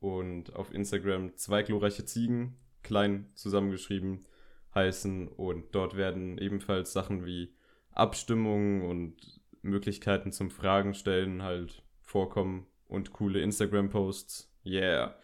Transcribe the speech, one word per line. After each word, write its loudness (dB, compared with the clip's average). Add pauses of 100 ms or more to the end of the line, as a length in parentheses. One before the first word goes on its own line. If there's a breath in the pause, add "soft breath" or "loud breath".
und -6
auf -8
Instagram 0
zwei 2
glorreiche 0
Ziegen, 0 (260)
klein 2
zusammengeschrieben, -2 (480 soft breath)
heißen. 0
Und -6
dort 0
werden -2
ebenfalls -2
Sachen -2
wie -6 (380 soft breath)
Abstimmungen 2
und -4 (460)
Möglichkeiten 0
zum -4
Fragen 2
stellen 0
halt -6 (180)
vorkommen -2 (180)
und -4
coole 2
Instagram-Posts. 0 (100)
Yeah. 2